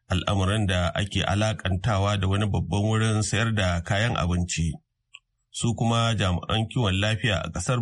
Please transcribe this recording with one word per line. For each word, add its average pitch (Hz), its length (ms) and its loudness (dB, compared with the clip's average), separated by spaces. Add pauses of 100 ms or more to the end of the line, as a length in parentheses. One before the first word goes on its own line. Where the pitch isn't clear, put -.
al'amuran 98 580 0
da 90 280 0
ake 98 280 -2
alakantawa 101 960 0
da 98 80 0
wani 101 200 2
babban 95 360 0
wurin 110 400 2
sayar 110 320 0
da 90 260 2
kayan 107 360 0
abinci. 87 540 0 (800)
Su - 240 -2
kuma 117 400 2
jami'an 101 520 0
kiwon 104 320 0
lafiya 107 440 0
a 85 80 -8
ƙasar 120 300 -2